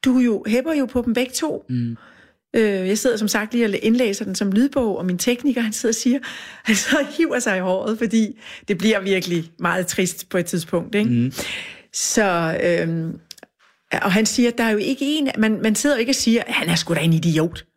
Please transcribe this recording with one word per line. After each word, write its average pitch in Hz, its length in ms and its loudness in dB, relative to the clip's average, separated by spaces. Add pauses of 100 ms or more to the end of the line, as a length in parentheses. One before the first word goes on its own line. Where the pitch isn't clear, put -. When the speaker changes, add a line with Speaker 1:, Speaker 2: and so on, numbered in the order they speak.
Speaker 1:
Du 254 140 4
jo, 240 280 2
hepper 254 260 0
jo 277 140 0
på 240 160 -2
dem 233 120 0
begge 254 180 -2
to. - 360 -4
Speaker 2:
Mm. 120 280 -2 (600)
Speaker 1:
Øh, 202 320 2
jeg 208 100 0
sidder 240 180 0
som 214 120 -2
sagt 214 240 -2
lige 233 140 2
og 202 160 0
indlæser 226 420 2
den 190 100 -6
som 196 180 -2
lydbog, 240 460 2
og 180 80 -4
min 180 120 -2
tekniker, 240 420 0
han 220 120 -2
sidder 226 200 -2
og - 20 2
siger, 254 240 2 (240)
<laughs> - 220 -20
han 220 100 2
sidder 277 300 2
og 285 120 -10
hiver 320 220 0
sig 196 180 0
i 185 40 0
håret, 190 380 0
fordi 220 400 0 (300)
det 196 100 0
bliver 208 220 2
virkelig 180 580 -2
meget 175 280 -2
trist - 420 -4
på 185 100 0
et 175 80 0
tidspunkt, - 480 -4
ikke? 208 160 2
Speaker 2:
Mm. 123 220 2 (600)
Speaker 1:
Så, 170 720 0
øhm, 165 540 0 (840)
og 196 100 0
han 214 140 2
siger, 240 240 2
der 233 140 -2
er 226 60 2
jo 214 80 2
ikke 262 260 -2 (140)
en... 277 200 0
Man, 220 240 2
man 220 120 2
sidder 285 220 2
jo 226 40 -2
ikke 240 100 0
og 269 40 4
siger, 226 320 2
"Han - 220 -2
er 170 60 2
sgu 170 200 -2
da 160 60 -2
en 165 120 4
idiot." 165 520 2 (120)